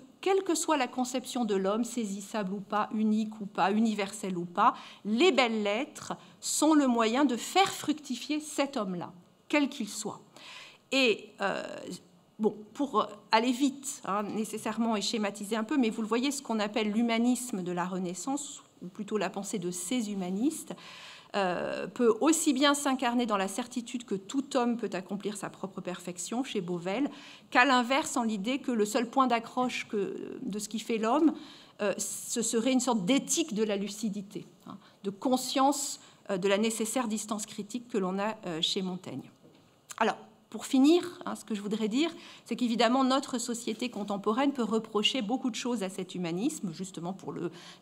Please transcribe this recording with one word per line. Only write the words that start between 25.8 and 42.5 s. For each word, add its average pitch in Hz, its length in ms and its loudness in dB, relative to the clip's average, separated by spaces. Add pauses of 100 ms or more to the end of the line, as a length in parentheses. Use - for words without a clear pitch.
chez 226 160 -6
Beauvel, 180 500 -2 (420)
qu'à 247 120 8
l'inverse 262 540 4
en 247 60 2
l'idée 220 360 0
que - 140 -2
le 214 100 4
seul 240 260 0
point 262 180 4
d'accroche 240 600 -2
que, 190 540 -4
de 202 180 -6
ce 208 80 -6
qui 226 120 -8
fait 226 180 -2
l'homme, 254 340 4 (500)
euh, 202 160 2
ce - 440 -4
serait 233 320 2
une 254 80 4
sorte 233 240 2
d'éthique 269 480 2
de 208 100 0
la 208 140 0
lucidité, 202 680 -6 (220)
hein, 196 100 -14 (280)
de 196 40 -4
conscience, 262 920 0 (280)
euh, 196 80 0
de 190 120 2
la 196 80 6
nécessaire 226 500 0
distance 214 380 -4
critique 226 420 -10
que - 100 -2
l'on 190 220 0
a, 208 160 -2 (100)
euh, 165 160 -4
chez 190 200 0
Montaigne. 180 500 -6 (680)
Alors, 220 180 2 (320)
pour - 160 -10
finir, 294 600 6
hein, 214 100 -6
ce - 100 -12
que 220 100 -4
je 202 60 -6
voudrais 214 260 -2
dire, 277 220 2 (340)
c'est - 140 -6